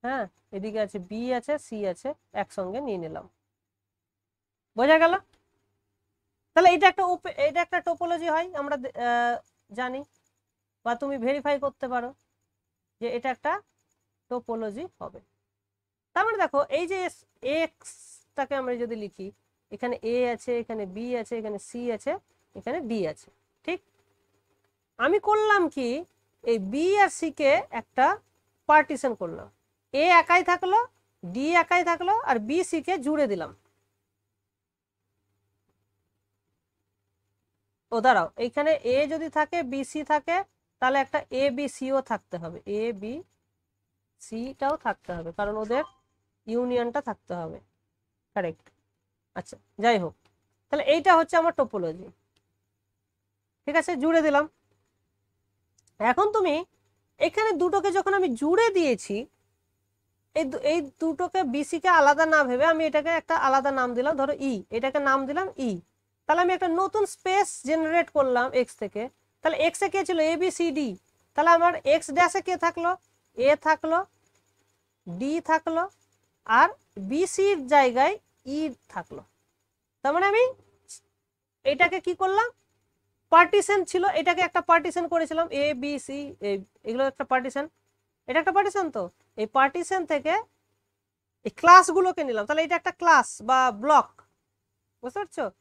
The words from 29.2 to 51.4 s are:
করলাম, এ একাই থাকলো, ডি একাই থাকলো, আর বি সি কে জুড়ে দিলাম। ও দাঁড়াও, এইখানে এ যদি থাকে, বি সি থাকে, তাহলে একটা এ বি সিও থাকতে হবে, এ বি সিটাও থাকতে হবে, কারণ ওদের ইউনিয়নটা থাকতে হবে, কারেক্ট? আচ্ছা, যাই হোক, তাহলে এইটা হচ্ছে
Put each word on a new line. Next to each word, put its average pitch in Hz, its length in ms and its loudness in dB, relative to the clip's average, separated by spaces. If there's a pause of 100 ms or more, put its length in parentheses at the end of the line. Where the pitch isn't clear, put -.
করলাম, 165 260 -10 (460)
এ 285 100 2 (180)
একাই 349 220 4
থাকলো, 370 340 0 (460)
ডি 196 220 -6 (160)
একাই 349 280 2
থাকলো, 349 240 0 (160)
আর 247 80 2 (100)
বি 294 160 -2
সি 330 180 -4
কে 349 120 -4 (120)
জুড়ে 294 220 2
দিলাম। 175 240 -6 (4000)
ও 233 140 -2
দাঁড়াও, 202 220 6 (100)
এইখানে 285 340 -2 (140)
এ 247 120 2 (160)
যদি 320 160 -6
থাকে, 302 280 -2 (140)
বি 269 100 -4 (100)
সি 311 80 -6 (120)
থাকে, 302 260 0 (440)
তাহলে 262 240 2
একটা 294 140 -4 (220)
এ - 20 2 (120)
বি 285 100 -4 (100)
সিও 262 240 -2 (120)
থাকতে 196 260 -8
হবে, 165 200 -12 (220)
এ 220 40 -4 (180)
বি 220 120 -10 (1080)
সিটাও 269 540 -4 (100)
থাকতে 196 320 -6
হবে, 165 120 -10 (100)
কারণ 208 240 -4
ওদের 240 200 -2 (640)
ইউনিয়নটা 240 540 -2
থাকতে 202 400 -10
হবে, 165 160 -12 (800)
কারেক্ট? 170 300 -6 (680)
আচ্ছা, - 200 -14 (240)
যাই 226 240 2
হোক, 156 120 -8 (520)
তাহলে 294 160 -2 (100)
এইটা 330 260 4
হচ্ছে 330 220 -2